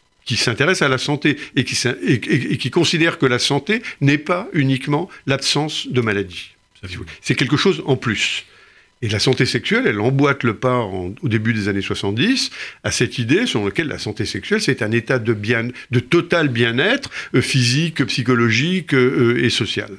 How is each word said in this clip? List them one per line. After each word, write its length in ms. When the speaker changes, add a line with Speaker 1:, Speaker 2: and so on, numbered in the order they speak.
Speaker 1:
qui 140
s'intéresse 440
à 60
la 100
santé 400
et 80
qui 100
s'in-, 260
et, 120
et, 400
et 40
qui 140
considère 460
que 80
la 140
santé 420
n'est 180
pas 360
uniquement 560
l'absence 600
de 100
maladie. 520
Speaker 2:
Absolument. 300
Speaker 1:
C'est 140
quelque 220
chose 280
en 120
plus. 480
Et 80
la 100
santé 260
sexuelle, 400
elle 140
emboîte 440
le 100
pas 240
en, 440
au 60
début 240
des 160
années 140
soixante-dix 680
à 60
cette 260
idée 280
selon 200
laquelle 240
la 100
santé 260
sexuelle, 360
c'est 200
un 120
état 260
de 140
bien, 340
de 80
total 480
bien-être, 640
euh, 60
physique, 640
psychologique, 880
euh, 500
et 60
social 500